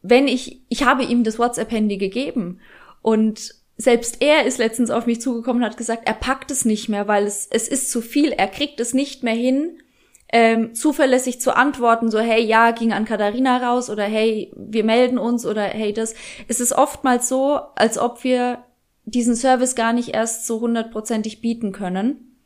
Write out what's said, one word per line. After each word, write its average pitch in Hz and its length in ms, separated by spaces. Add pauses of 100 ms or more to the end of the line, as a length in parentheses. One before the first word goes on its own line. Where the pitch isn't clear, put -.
wenn 247 260
ich, - 420
ich 240 140
habe 262 200
ihm 240 200
das 220 160
WhatsApp-Handy 220 580
gegeben 196 640 (420)
und 220 540 (220)
selbst 240 440
er 294 240
ist 254 120
letztens 226 320
auf 233 160
mich 233 160
zugekommen 240 400
und 214 80
hat - 80
gesagt, 220 300
er 220 60
packt - 380
es 262 140
nicht 214 240
mehr, 202 180
weil 208 180
es, 202 240
es - 180
ist - 240
zu 233 100
viel, 285 300
er 196 160
kriegt 285 320
es 233 140
nicht 277 300
mehr 226 100
hin, 262 460 (520)
ähm, 226 420
zuverlässig 262 680
zu - 160
antworten, 233 540
so, 214 100
„Hey, 226 240
ja, 226 280
ging 226 220
an 208 120
Katharina 226 520
raus“ 247 320
oder 208 140
„Hey, 214 520
wir 214 280
melden 247 360
uns“ 233 260
oder 214 180
„Hey, 214 300
das“. 220 220 (320)
Es 240 120
ist 240 140
oftmals 254 560
so, 269 300 (160)
als 226 240
ob 240 240
wir 247 400 (420)
diesen 233 300
Service 254 400
gar 233 180
nicht 240 220
erst 226 320
so 226 140
hundertprozentig 220 800
bieten 226 300
können. 196 760